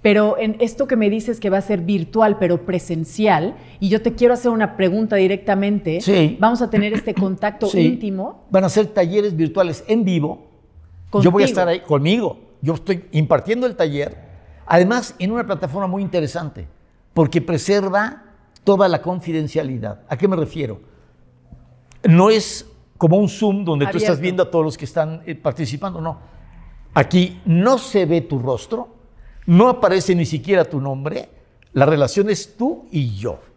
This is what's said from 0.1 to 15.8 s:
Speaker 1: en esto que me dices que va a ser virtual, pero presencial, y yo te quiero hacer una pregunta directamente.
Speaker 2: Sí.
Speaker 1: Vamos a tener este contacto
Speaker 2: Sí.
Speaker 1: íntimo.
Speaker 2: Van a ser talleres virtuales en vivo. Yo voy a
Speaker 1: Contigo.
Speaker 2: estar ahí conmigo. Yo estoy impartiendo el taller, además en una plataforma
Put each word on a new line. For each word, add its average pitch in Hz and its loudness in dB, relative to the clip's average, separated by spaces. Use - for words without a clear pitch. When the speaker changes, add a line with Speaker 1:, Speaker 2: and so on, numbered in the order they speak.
Speaker 1:
en 220 -4
esto 240 -2
que 254 0
me 214 2
dices 220 -6
que 202 -2
va 190 0
a 196 -2
ser 190 -4
virtual, 202 0
pero 175 0
presencial, 180 -2
y 196 0
yo 220 2
te 233 -2
quiero 240 4
hacer 240 0
una 220 -2
pregunta 208 0
directamente. 196 0
Speaker 2:
Sí. 185 2
Speaker 1:
Vamos 233 2
a 233 -2
tener 208 0
este 214 -4
contacto 196 -2
Speaker 2:
Sí. 196 0
Speaker 1:
íntimo. 202 -2
Speaker 2:
Van 190 4
a 175 0
ser 208 2
talleres 202 0
virtuales 165 -2
en 226 2
vivo. 175 -2
Yo 151 8
voy 202 4
a - 6
Speaker 1:
Contigo. - -
Speaker 2:
estar 190 0
ahí 175 0
conmigo. 170 0
Yo 147 -2
estoy 175 -6
impartiendo 175 0
el 214 -2
taller, 143 -2
además 190 2
en 190 -4
una 233 -4
plataforma 185 -4